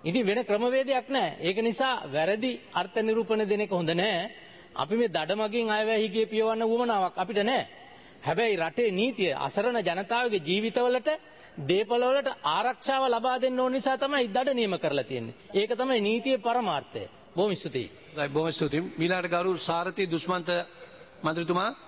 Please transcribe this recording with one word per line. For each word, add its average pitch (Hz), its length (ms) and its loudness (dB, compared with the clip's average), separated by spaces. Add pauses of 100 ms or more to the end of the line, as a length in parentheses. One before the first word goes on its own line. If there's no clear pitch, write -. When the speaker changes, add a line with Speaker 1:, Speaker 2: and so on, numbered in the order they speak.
Speaker 1:
ඉතින් 196 260 0
වෙන 214 180 2
ක්‍රමවේදයක් 247 640 0
නැහැ. 233 320 0
ඒක 185 180 0
නිසා 233 360 2 (120)
වැරදි 190 460 0 (180)
අර්ථ 185 280 -2
නිරූපණ 220 500 2
දෙන 208 120 2
එක 208 100 -2
හොඳ 175 200 0
නැහැ. 185 400 0 (420)
අපි 143 240 -2
මේ 233 120 2
දඩ 160 240 -2
මගින් 214 380 0
අයවැය 214 320 2
හිගේ 220 240 0
පියවන්න 220 360 0
උවමනාවක් 226 540 2
අපිට 185 260 0
නැහැ. 214 240 0 (560)
හැබැයි 202 340 0
රටේ 175 340 0
නීතිය 196 440 0
අසරණ 202 460 0
ජනතාවගේ 196 640 0
ජීවිතවලට, 226 640 2 (500)
දේපලවලට 233 720 2 (160)
ආරක්ෂාව 240 640 0
ලබා 240 320 0
දෙන්න 254 200 0
ඕන 254 120 2
නිසා 262 260 0
තමයි 277 300 0
දඩ 262 260 0
නියම 220 240 2
කරලා 143 260 0
තියෙන්නේ. 120 300 -6 (160)
ඒක 208 200 2
තමයි 247 300 0
නීතියේ 226 380 2
පරමාර්ථය. 196 640 -2 (280)
බොහොම 190 240 0
ස්තුතියි. 127 340 -6 (200)
Speaker 2:
හොඳයි, 147 200 -4
බොහොම 156 240 0
ස්තුතියි. 147 300 0 (140)
මීළඟට 175 340 0
ගරු 175 280 2
සාරථි 175 480 -2
දුෂ්මන්ත 170 420 -2 (680)
මන්ත්‍රීතුමා 170 520 0 (180)